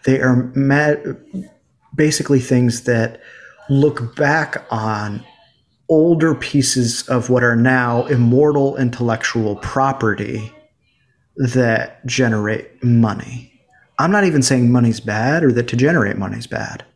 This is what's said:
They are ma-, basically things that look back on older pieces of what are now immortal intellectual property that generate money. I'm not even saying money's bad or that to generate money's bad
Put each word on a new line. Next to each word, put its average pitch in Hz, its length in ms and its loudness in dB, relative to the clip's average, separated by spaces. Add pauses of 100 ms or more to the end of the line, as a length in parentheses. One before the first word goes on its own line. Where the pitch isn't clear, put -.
They 131 160 0
are 127 160 2 (180)
ma-, 143 400 2 (1000)
basically 151 460 2
things 123 440 0
that 113 360 -2 (480)
look 139 460 0
back 147 560 -2
on 107 540 -6 (640)
older 160 460 4
pieces 123 760 -2
of 123 200 -2
what 123 140 2
are 120 140 2
now 123 500 2
immortal 139 680 2
intellectual 117 800 -2
property 110 960 -4 (840)
that 120 720 0
generate 110 760 -2
money. 113 680 0 (460)
I'm 165 120 2
not 202 140 2
even 156 180 2
saying 123 280 2
money's 120 300 2
bad 117 420 -2
or 135 100 4
that 120 160 -2
to 120 80 -6
generate 127 420 0
money's 101 280 -8
bad - 380 -10 (100)